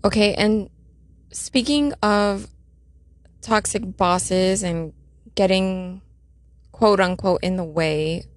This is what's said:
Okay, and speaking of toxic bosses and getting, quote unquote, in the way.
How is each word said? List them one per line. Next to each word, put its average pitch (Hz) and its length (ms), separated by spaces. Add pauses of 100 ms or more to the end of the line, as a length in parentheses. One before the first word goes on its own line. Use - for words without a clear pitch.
Okay, 208 300
and 214 340 (640)
speaking 285 680
of 208 460 (920)
toxic 214 560
bosses 185 640
and 165 300 (420)
getting, 185 640 (720)
quote 208 280
unquote, 180 440
in 185 140
the 180 60
way. 156 600 (140)